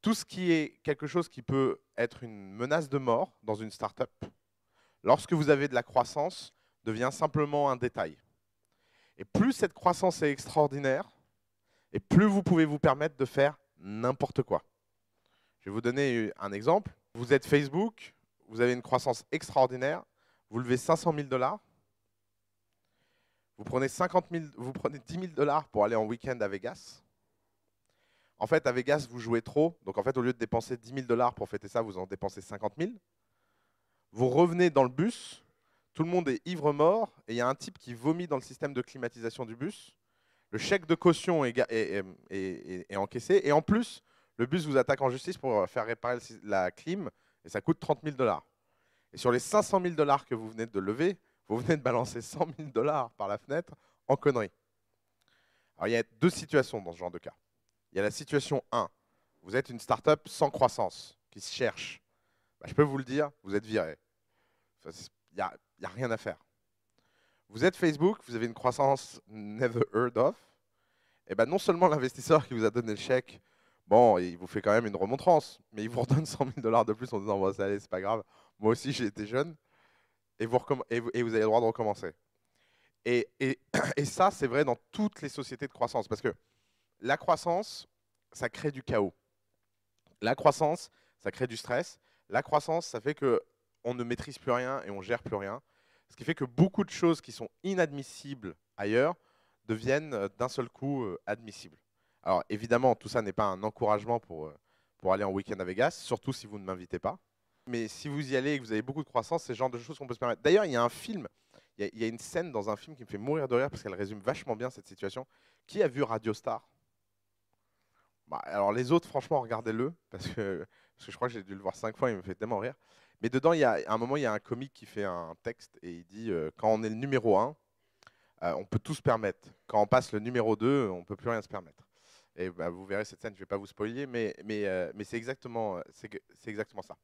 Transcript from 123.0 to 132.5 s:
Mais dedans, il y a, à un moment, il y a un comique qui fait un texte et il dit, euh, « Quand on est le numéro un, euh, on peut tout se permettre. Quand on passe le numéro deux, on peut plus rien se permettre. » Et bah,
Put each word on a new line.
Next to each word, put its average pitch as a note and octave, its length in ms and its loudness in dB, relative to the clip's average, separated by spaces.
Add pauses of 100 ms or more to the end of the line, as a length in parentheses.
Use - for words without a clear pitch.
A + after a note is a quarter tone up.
Mais A#2 80 0
dedans, C3 240 4
il D#3+ 60 2
y D3+ 40 8
a, A2 240 6
à G2 60 0
un A2 40 2
moment, B2 200 -2
il D3 60 0
y - 20 0
a A2 80 0
un G#2 60 -2
comique B2+ 340 -8
qui - 120 -20
fait G#2 200 -6
un E2+ 360 -6
texte - 400 -10
et F2 100 -10
il E2+ 120 -14
dit, G#2 280 -8
euh, « D#2 260 -2
Quand G#2+ 120 2
on A2 140 4
est A2 60 -2
le A2 60 -4
numéro A#2 420 2
un, B2+ 180 2 (880)
euh, F2 140 0
on F#2+ 80 -8
peut - 120 -4
tout D#3 160 -4
se - 80 -8
permettre. A2 460 0 (200)
Quand G#2 140 4
on G#2 60 4
passe B2+ 240 2
le G#2+ 80 -2
numéro A2+ 360 0
deux, B2 340 2
on F2+ 140 -8
peut G2+ 120 -10
plus A2 140 -6
rien A2+ 120 -2
se - 60 -20
permettre. » F2+ 400 -14 (480)
Et F#2 140 -6
bah, F2 200 -6